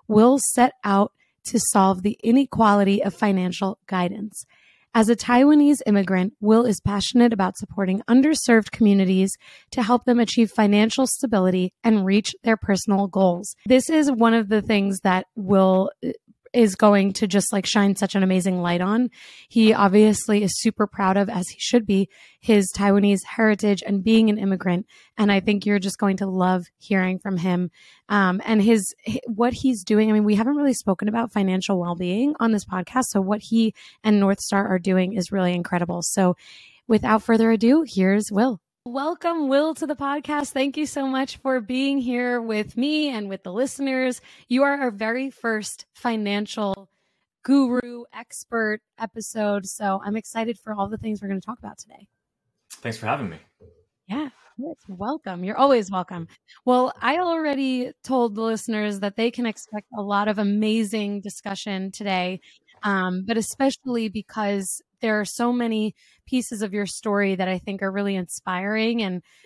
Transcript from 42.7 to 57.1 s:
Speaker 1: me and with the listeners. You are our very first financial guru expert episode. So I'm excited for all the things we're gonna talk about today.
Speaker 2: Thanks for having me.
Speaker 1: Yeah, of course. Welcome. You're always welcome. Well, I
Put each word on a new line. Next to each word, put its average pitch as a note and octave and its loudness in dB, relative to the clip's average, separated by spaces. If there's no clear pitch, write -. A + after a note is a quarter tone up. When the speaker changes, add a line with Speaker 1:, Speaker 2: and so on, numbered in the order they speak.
Speaker 1:
me D4 -2
and G#3+ -6
with F#3+ -12
the F#3 -12
listeners. C4 -4
You B3+ 2
are C#4+ 0
our B3+ -2
very A3+ -6
first A3 -8
financial G#3 -4
guru B3 0
expert A3 -6
episode. G#3 -4
So G3 -4
I'm G#3 -4
excited A3+ -6
for A3 -12
all G3+ -6
the G#3+ -10
things G#3+ -8
we're G3+ -10
gonna G3 -6
talk A3+ -14
about - -18
today. - -20
Speaker 2:
Thanks A#2 -10
for A2 -10
having B2 -4
me. D#2+ -16
Speaker 1:
Yeah, C#4 -8
of B3+ -16
course. C#4+ -12
Welcome. F#3+ -10
You're G3 -6
always B3 2
welcome. F3+ -8
Well, B3 2
I C4+ 0